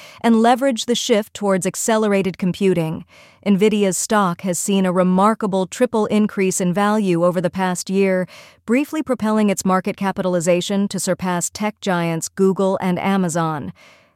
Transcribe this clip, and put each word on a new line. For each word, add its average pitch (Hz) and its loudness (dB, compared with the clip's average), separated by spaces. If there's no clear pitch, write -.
and 226 4
leverage 247 2
the 233 0
shift 220 0
towards 190 -2
accelerated 196 0
computing. 175 -2
Nvidia's 202 2
stock 202 0
has 180 -4
seen 190 0
a 180 0
remarkable 185 2
triple 233 -2
increase 202 0
in 180 0
value 202 2
over 180 2
the 170 -2
past 185 -4
year, 190 0
briefly 285 0
propelling 214 0
its 185 -2
market 185 0
capitalization 185 0
to 190 -8
surpass 180 -4
tech 214 -6
giants 170 -2
Google 190 2
and 180 0
Amazon. 165 -2